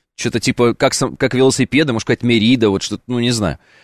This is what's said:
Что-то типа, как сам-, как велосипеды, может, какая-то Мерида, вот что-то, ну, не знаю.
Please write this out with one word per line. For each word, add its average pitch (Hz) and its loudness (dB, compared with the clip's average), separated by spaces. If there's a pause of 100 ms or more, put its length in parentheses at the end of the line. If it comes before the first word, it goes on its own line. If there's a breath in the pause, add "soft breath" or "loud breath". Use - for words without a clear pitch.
(160 soft breath)
Что-то 120 -4
типа, 120 0
как 131 0
сам-, - -4
как 135 -2
велосипеды, 131 2
может, 113 -4
какая-то 120 -2
Мерида, 117 4
вот 98 0
что-то, - -10
ну, 123 -4
не 120 -2
знаю. 104 -4 (240 soft breath)